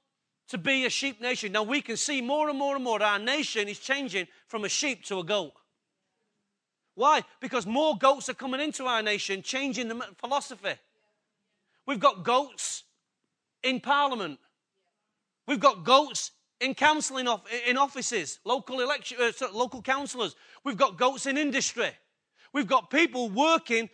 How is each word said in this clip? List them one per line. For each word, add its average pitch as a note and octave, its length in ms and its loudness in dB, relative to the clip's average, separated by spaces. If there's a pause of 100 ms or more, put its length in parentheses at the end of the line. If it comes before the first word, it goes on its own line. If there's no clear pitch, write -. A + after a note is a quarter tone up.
(480)
to B3+ 100 -6
be C4 280 0
a A#3 40 0
sheep - 300 -4
nation. A#3 320 -4
Now, G#3+ 100 0
we B3 180 0
can A3+ 160 -8
see C#4+ 240 -4
more D4 280 0
and C#4 100 -4
more C#4 160 -2
and C4+ 100 -4
more A3 180 0
our G#3 160 2
nation A3+ 500 -2
is G3+ 100 -10
changing A#3 480 -4 (200)
from G#3+ 180 -8
a F#3+ 40 -4
sheep B3+ 360 -4
to G3+ 140 -6
a F3 60 -4
goat. F3+ 280 -2 (1400)
Why? C4+ 280 4 (180)
Because A#3+ 260 -4
more C#4+ 300 2
goats C4+ 320 4
are B3+ 60 -4
coming C4 260 -4
into D4+ 260 -4
our A#3 160 0
nation, G3+ 400 -2
changing B3+ 460 -4
the A3+ 60 -6
m-, A3+ 220 -12
philosophy. A#3+ 580 -4 (1120)
We've C4 140 -2
got F#3+ 240 4
goats - 580 -2 (800)
in B3+ 180 0
Parliament. B3 600 0 (1080)
We've C#4 140 0
got G3+ 240 4
goats C4 480 4 (280)
in C4 140 -2
counselling C4+ 540 2
off-, G#3+ 160 -2 (220)
in B3 100 2
offices, B3 680 -2
local B3+ 360 -2
election, B3 400 -4
uh, A#3 120 2
so-, C4+ 200 -6
local A#3+ 280 -4
councillors. B3+ 540 -4 (300)
We've C4 120 -4
got G3+ 200 2
goats B3+ 300 2
in C4+ 120 0
industry. C4 520 0 (680)
We've C4+ 80 2
got A#3 240 2
people B3 400 2
working A#3 640 2